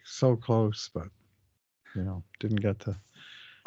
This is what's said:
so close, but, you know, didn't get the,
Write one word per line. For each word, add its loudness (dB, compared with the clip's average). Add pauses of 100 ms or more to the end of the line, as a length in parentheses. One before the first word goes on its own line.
so 2
close, 2
but, -6 (880)
you -2
know, -6 (160)
didn't 0
get 2
the, -4 (680)